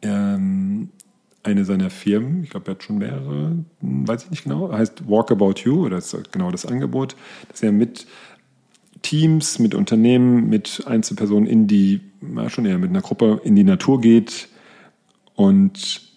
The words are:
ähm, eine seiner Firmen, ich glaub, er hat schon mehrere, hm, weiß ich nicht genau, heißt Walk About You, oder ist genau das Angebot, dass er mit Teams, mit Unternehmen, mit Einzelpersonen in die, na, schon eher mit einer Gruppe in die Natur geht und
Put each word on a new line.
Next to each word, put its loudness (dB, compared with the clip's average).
ähm, -2
eine 0
seiner -2
Firmen, -2
ich -12
glaub, -14
er -10
hat -12
schon -6
mehrere, -6
hm, -4
weiß -6
ich -14
nicht -10
genau, -6
heißt -4
Walk 2
About 2
You, 2
oder -4
ist -10
genau -4
das -8
Angebot, -6
dass -12
er 2
mit 0
Teams, 0
mit 2
Unternehmen, 4
mit -4
Einzelpersonen 0
in 4
die, 2
na, -8
schon -4
eher 0
mit -2
einer -2
Gruppe 0
in 4
die 6
Natur 4
geht 4
und 2